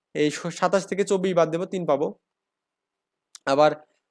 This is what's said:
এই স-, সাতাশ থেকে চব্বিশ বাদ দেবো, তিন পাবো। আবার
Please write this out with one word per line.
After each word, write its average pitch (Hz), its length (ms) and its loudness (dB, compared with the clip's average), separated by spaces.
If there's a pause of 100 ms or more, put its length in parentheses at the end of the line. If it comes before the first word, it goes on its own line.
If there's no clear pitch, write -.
(160)
এই 151 160 2
স-, 170 280 -8
সাতাশ 185 300 0
থেকে 196 140 -2
চব্বিশ 190 300 -2
বাদ 165 160 4
দেবো, 170 160 -4
তিন 185 200 -8
পাবো। 147 220 0 (1400)
আবার 147 260 6 (400)